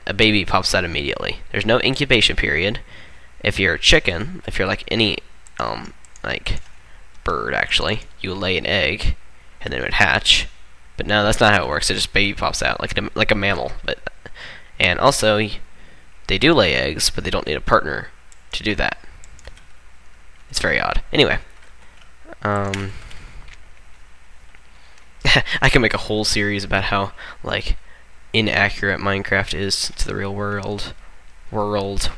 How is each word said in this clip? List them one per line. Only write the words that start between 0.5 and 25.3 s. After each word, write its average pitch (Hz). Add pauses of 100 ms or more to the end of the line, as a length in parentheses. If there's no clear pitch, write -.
out 90
immediately. 76 (120)
There's 104
no 117
incubation 131
period. - (640)
If 104
you're 90
a -
chicken, 90
if -
you're, 95
like, 101
any, 110 (420)
um, 57 (300)
like, - (600)
bird, 65
actually, 71 (200)
you 95
lay 92
an -
egg, 87 (440)
and -
then 64
it -
would -
hatch. - (500)
But -
no, 104
that's 107
not 107
how 90
it 65
works. -
It 95
just -
baby 101
pops -
out, -
like -
a, 104
like -
a 107
mammal. 98 (120)
But, - (720)
and 87
also, 110
y-, 107 (680)
they 98
do 143
lay 92
eggs, 71
but -
they -
don't -
need 76
a -
partner - (420)
to -
do 104
that. - (1500)
It's -
very -
odd. - (120)
Anyway. 120 (1040)
Um, 101 (2250)
<laughs> - (300)